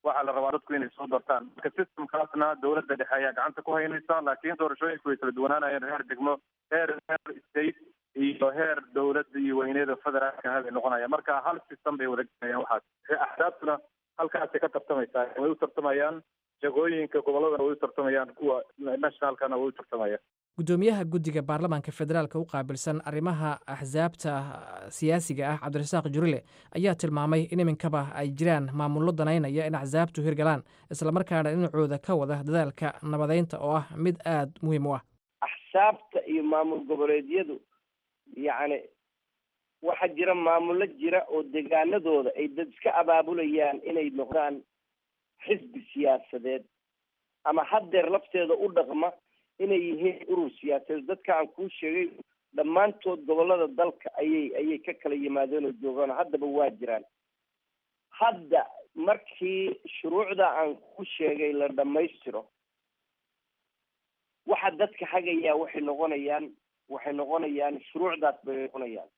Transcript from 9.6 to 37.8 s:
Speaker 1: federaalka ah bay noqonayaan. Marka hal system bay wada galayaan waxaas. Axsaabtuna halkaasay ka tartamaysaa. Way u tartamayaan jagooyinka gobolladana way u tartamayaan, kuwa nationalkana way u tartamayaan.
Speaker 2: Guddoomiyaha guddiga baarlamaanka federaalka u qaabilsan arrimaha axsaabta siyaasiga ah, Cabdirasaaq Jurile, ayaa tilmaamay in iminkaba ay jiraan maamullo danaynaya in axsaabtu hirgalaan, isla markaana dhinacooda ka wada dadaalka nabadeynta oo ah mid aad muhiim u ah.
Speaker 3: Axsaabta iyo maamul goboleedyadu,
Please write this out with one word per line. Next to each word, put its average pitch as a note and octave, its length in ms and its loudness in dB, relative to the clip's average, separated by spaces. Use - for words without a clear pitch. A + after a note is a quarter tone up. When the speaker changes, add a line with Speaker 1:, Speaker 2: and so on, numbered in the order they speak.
Speaker 1:
federaalka C3+ 560 -2
ah C3+ 80 0
bay A#2+ 80 -8
noqonayaan. B2 400 0
Marka D3 320 0
hal E3+ 160 -2
system D3 280 -6
bay C3+ 100 -2
wada B2 160 -2
galayaan B2 240 -4
waxaas. A2+ 200 -2
Axsaabtuna D#3 520 -2
halkaasay D#3 420 -2
ka D#3+ 100 0
tartamaysaa. B2+ 580 -2
Way D3 140 0
u D3+ 40 -2
tartamayaan D3 680 -2
jagooyinka D3+ 580 0
gobolladana C#3+ 420 2
way D3 100 2
u - 20 -2
tartamayaan, C3+ 600 0
kuwa C3 280 0
nationalkana C3+ 800 -2
way C3+ 100 0
u C3 40 -2
tartamayaan. G#2+ 520 -4
Speaker 2:
Guddoomiyaha F3+ 460 2
guddiga D#3+ 360 -2
baarlamaanka D3+ 500 -2
federaalka D#3+ 480 -2
u E3 60 -4
qaabilsan C#3+ 600 -4
arrimaha D#3 460 -2
axsaabta D3 680 -2
siyaasiga D#3 580 0
ah, D3+ 120 0
Cabdirasaaq D3 500 -2
Jurile, D3+ 320 2
ayaa F3 200 2
tilmaamay D#3 560 2
in F3 80 0
iminkaba D#3 420 2
ay C#3+ 220 -2
jiraan D3+ 380 2
maamullo D3+ 380 0
danaynaya D#3 560 0
in D#3+ 80 -2
axsaabtu D#3 460 0
hirgalaan, D3+ 420 2
isla D#3 200 -2
markaana D#3+ 420 2
dhinacooda D#3 460 2
ka F#3+ 160 0
wada C#3+ 280 0
dadaalka D3+ 480 0
nabadeynta D3+ 560 0
oo C#3+ 120 0
ah D3+ 240 0
mid E3+ 300 0
aad D#3 260 0
muhiim D#3 260 2
u C#3 80 0
ah. B2+ 60 -6
Speaker 3:
Axsaabta - 840 2
iyo D#3 160 0
maamul D#3 440 0
goboleedyadu, D3+ 680 0